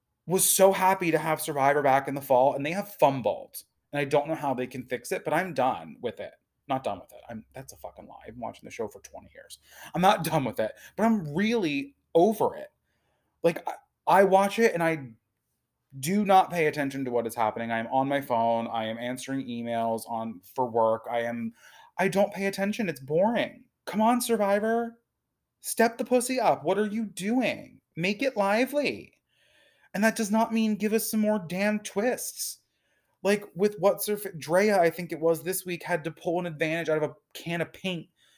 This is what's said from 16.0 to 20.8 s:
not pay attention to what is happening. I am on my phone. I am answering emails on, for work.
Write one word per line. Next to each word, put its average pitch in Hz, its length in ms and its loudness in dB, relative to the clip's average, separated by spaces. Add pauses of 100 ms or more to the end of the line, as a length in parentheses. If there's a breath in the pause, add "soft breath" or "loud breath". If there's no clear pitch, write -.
not 190 280 6
pay 165 160 2
attention 139 360 -2
to 127 80 -4
what 117 160 0
is 110 80 -6
happening. 113 360 -2
I 117 80 -2
am 117 80 -4
on 135 200 0
my 139 140 0
phone. 117 460 0
I 113 180 -4
am 113 120 -6
answering 127 480 -6
emails 117 640 -4
on, 113 300 -6 (160)
for 127 140 0
work. 113 420 2